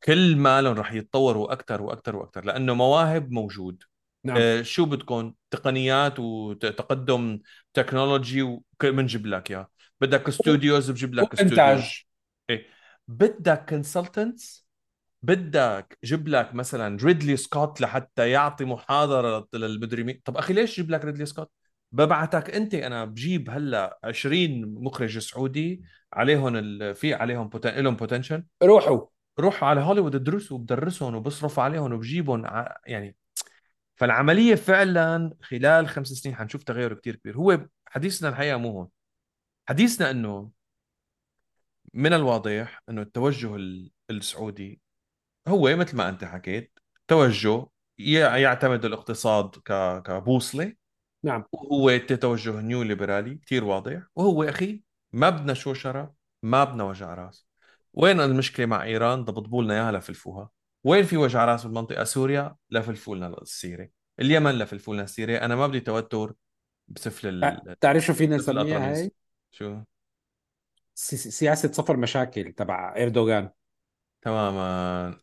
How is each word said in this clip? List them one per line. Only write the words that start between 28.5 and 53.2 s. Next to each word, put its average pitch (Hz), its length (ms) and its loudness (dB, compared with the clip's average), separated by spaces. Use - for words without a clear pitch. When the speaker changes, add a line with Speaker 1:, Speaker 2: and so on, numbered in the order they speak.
Speaker 2:
روحوا. 185 440 8
Speaker 1:
روحوا 156 300 2
على 143 120 6
هوليوود، 170 340 2
ادرسوا، 143 440 -4
بدرسهم 127 560 -4
وبصرف 143 440 -6
عليهم 135 340 0
وبجيبهم 120 540 -4
ع-، 117 300 -8
يعني، 101 300 -10
فالعملية 151 580 6
فعلا 170 880 2
خلال 147 460 4
خمس 139 200 -8
سنين 131 260 -10
حنشوف 113 280 -10
تغير 117 320 -4
كتير 110 220 -10
كبير. 107 200 -12
هو 170 300 4
حديثنا 160 420 -4
الحقيقة 139 280 -2
مو 117 140 -4
هون. 92 180 -10
حديثنا 180 420 2
إنه 107 400 -6
من 151 180 2
الواضح 113 760 0
إنه 107 140 -8
التوجه 117 540 -2
ال-، 92 340 -12
السعودي 104 720 -10
هو 165 280 4
مثل 175 200 -2
ما 92 120 0
أنت 95 160 -8
حكيت، 92 540 -10
توجه 117 580 4
ي-، 147 140 -2
يعتمد 127 420 2
الاقتصاد 107 640 0
ك-، 92 380 -2
كبوصلة. 127 720 -2
Speaker 2:
نعم. 123 300 -4
Speaker 1:
وهو 135 440 4
توجه 117 640 -2
نيو 120 220 -2
ليبرالي 104 520 -2